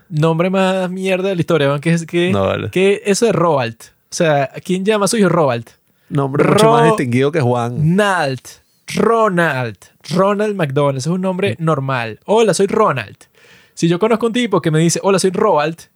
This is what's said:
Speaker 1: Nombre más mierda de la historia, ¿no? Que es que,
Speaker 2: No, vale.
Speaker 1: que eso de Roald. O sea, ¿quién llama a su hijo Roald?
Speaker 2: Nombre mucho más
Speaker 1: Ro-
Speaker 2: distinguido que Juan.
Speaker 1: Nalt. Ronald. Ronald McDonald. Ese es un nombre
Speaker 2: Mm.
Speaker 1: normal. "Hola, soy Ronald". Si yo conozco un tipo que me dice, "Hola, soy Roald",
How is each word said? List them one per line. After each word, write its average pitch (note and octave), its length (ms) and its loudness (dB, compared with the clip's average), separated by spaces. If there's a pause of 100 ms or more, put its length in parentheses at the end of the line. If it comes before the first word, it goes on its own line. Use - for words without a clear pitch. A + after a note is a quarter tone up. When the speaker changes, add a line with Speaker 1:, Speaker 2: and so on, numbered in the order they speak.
(100)
Speaker 1:
Nombre D#3+ 400 0
más F#3+ 400 0
mierda F#3+ 400 -2
de F#3+ 40 -2
la E3+ 60 0
historia, D#3 280 0
¿no? C#3+ 120 -2
Que E3 120 -2
es E3 140 -2
que, F3 240 0
Speaker 2:
No, G2 160 0
vale. G2+ 240 -2
Speaker 1:
que G3 360 0
eso G3+ 200 2
de G#3+ 60 2
Roald. C#3+ 500 0
O - 340 -20
sea, D3 320 0 (160)
¿quién F#3 200 -4
llama G#3 220 0
a - 20 0
su A#3 80 -2
hijo G3 120 4
Roald? C#3 400 0 (400)
Speaker 2:
Nombre C#3 380 0
mucho G#3+ 240 4
más A#3 120 4
Speaker 1:
Ro- - 60 4
Speaker 2:
distinguido C#3+ 440 0
que E3 80 -2
Juan. A#2+ 560 0
Speaker 1:
Nalt. E3+ 500 -2 (480)
Ronald. F3 840 0 (340)
Ronald G3+ 440 0
McDonald. C#3+ 440 -2
Ese B2+ 100 -6
es E3+ 60 -2
un F#3 80 -4
nombre F#3 360 -2
Speaker 2:
Mm. E3 60 -6
Speaker 1:
normal. C3+ 640 -4
"Hola, G#3 280 2
soy G3 120 2
Ronald". D#3+ 500 -2 (560)
Si - 160 0
yo F3 100 0
conozco G#3+ 280 0
un A#3 60 -2
tipo G#3 280 0
que D#3+ 100 -2
me D#3 80 2
dice, E3 240 0
"Hola, F#3+ 160 2
soy F#3+ 120 0
Roald", E3 460 0 (200)